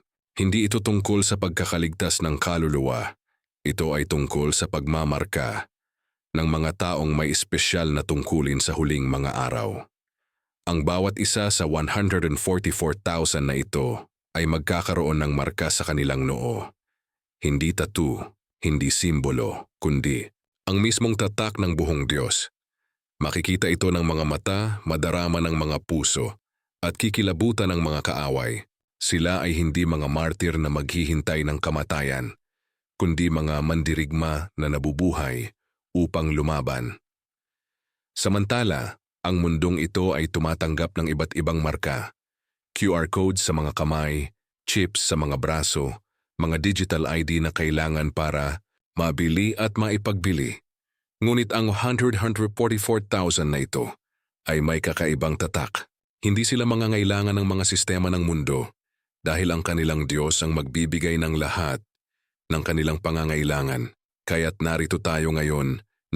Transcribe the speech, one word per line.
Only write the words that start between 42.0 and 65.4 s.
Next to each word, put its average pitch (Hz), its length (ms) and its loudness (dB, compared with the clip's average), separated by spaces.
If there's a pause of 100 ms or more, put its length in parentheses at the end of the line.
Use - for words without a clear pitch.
Q 98 160 2
R 82 160 0
codes 95 320 0
sa 82 160 0
mga 76 160 -2
kamay, 76 560 -2 (400)
chips 98 320 0
sa - 160 0
mga 71 240 0
braso, 73 640 -2 (360)
mga 82 160 0
digital 90 480 0
I 80 160 -2
D 82 160 0
na 80 160 0
kailangan 78 640 0
para 73 480 -2 (320)
mabili 82 640 2
at 110 160 -2
maipagbili. 101 800 0 (640)
Ngunit 117 320 2
ang 110 160 2
hundred, 117 560 2
hundred 107 320 0
forty-four 110 560 2
thousand 87 400 2
na 71 80 0
ito 65 320 -4 (560)
ay 78 160 2
may 80 160 0
kakaibang 78 560 0
tatak. - 540 -4 (340)
Hindi 107 240 2
sila 120 160 0
mangangailangan 104 720 2
ng 101 80 2
mga 95 240 0
sistema 92 400 0
ng 90 160 2
mundo 69 480 0 (480)
dahil 85 320 0
ang 82 80 0
kanilang 80 480 0
Diyos 76 320 0
ang 80 160 0
magbibigay 80 640 -2
ng 80 160 0
lahat 76 480 -2 (640)
ng 80 160 0
kanilang 80 320 0
pangangailangan. 76 960 -2 (320)
Kaya't 82 400 0
narito 80 320 0
tayo 80 400 0
ngayon, 73 480 -2 (320)